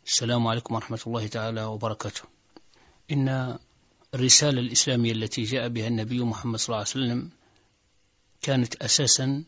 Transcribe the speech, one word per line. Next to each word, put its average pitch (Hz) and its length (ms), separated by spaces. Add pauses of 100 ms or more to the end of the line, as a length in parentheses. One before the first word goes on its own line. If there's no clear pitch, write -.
السلام 120 420
عليكم 113 280
ورحمة 110 320
الله 113 200
تعالى 113 360
وبركاته. 110 580 (880)
إن 131 460 (560)
الرسالة 127 480
الإسلامية 120 500
التي 110 320
جاء 120 240
بها 117 200
النبي 120 360
محمد 113 360
صلى - 80
الله 113 100
عليه 104 120
وسلم 131 400 (1120)
كانت 127 340
أساسًا 135 720